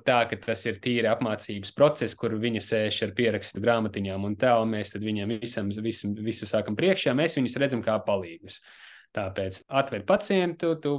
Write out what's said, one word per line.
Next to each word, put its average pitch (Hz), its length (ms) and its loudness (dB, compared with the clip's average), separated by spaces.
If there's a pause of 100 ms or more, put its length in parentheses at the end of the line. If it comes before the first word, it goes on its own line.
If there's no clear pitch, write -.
tā, 123 240 6
ka - 120 -4
tas 113 260 -4
ir 104 160 -4
tīri 117 260 2
apmācības 107 680 -2
process, 139 420 4
kur 110 220 -2
viņi 113 240 0
sēž 107 440 0
ar 95 100 -8
pierakstu 107 460 0
grāmatiņām 101 640 0
un 104 120 -2
tā, 127 220 6
un 113 140 0
mēs 104 180 -6
tad 104 120 -6
viņiem 107 360 -2
visam, 107 300 -4 (120)
visam, 110 320 -4
visu 110 340 -6
sākam 107 280 0
priekšā. 160 400 2
Mēs 165 220 0
viņus 123 220 0
redzam 131 240 0
kā 110 200 2
palīgus. 92 540 -4 (540)
Tāpēc 95 580 -4
atver 135 340 0
pacientu, 180 720 2
tu 143 220 0